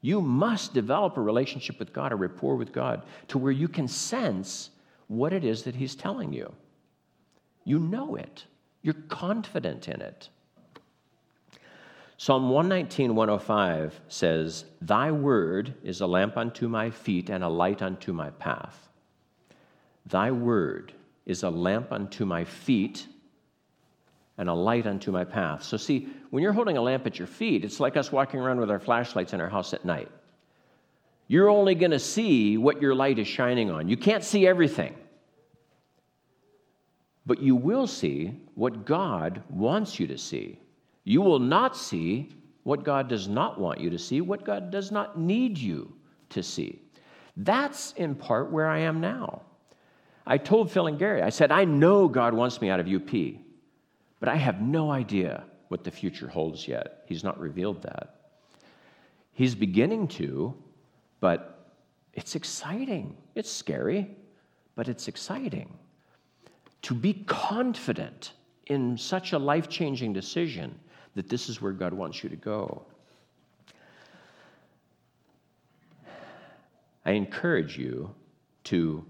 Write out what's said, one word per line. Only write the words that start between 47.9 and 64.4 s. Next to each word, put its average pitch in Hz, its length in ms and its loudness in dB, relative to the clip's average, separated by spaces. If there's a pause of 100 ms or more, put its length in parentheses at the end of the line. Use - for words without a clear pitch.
in 151 220 -2
part - 360 -2
where 156 160 2
I 156 120 0
am 160 200 0
now. 208 440 -6 (840)
I 135 120 4
told 196 340 4
Phil 175 160 2
and 147 120 -2
Gary, 185 220 2
I 85 80 4
said, 151 220 6
"I 185 140 6
know 170 420 8
God 120 260 4
wants 120 280 2
me 107 80 2
out 92 100 4
of 87 80 0
U 95 120 2
P, - 420 -2 (800)
but - 100 0
I 127 60 2
have 123 260 2
no 151 300 2
idea 98 520 -2 (260)
what 90 140 -6
the 92 60 -8
future 82 380 -8
holds 80 400 -4
yet." - 400 -8
He's 80 160 -6
not - 160 -4
revealed 90 420 -6
that. - 380 -14 (1120)
He's 127 220 2
beginning 117 540 2
to, 76 440 -4 (680)
but - 540 -2 (400)
it's - 220 -12
exciting. 180 840 -8 (160)
It's 214 180 -8
scary, 165 640 -4 (600)